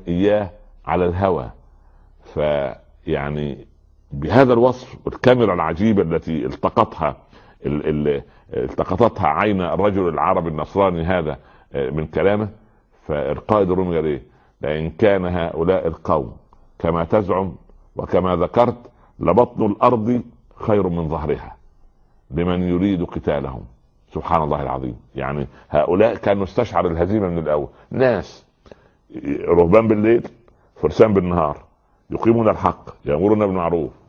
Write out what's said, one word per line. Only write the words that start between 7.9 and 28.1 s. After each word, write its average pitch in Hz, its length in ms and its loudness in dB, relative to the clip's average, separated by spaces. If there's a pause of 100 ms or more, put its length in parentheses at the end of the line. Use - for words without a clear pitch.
ال-، 71 140 -2 (320)
التقطتها 87 720 0
عين 92 340 0
الرجل 92 460 0
العربي 82 420 0
النصراني 82 540 0
هذا، 82 340 -2 (360)
آه، 69 160 -2
من 76 180 -4
كلامه، 101 420 0 (580)
فالقائد 78 640 0
الرومي 90 240 0
قال 80 100 0
إيه؟ 71 160 -4 (400)
"لئن 78 280 -2
كان 98 360 2
هؤلاء 87 640 -2
القوم 78 500 -4 (420)
كما 82 240 0
تزعم 95 520 0 (400)
وكما 90 400 0
ذكرت، 117 560 0 (280)
لبطن 113 460 2
الأرض 117 560 2 (340)
خير 101 340 0
من 85 200 -4
ظهرها 76 460 -4 (760)
لمن 90 320 -2
يريد 90 400 0
قتالهم". 67 640 -6 (480)
سبحان 82 300 -2
الله 73 180 -2
العظيم. 65 340 -6 (200)
يعني 69 320 -6 (220)
هؤلاء 90 460 2
كانوا 101 280 0
استشعر 92 440 -2
الهزيمة 92 400 0
من 85 100 -4
الأول. 76 300 -2 (240)
ناس 117 540 -2 (1040)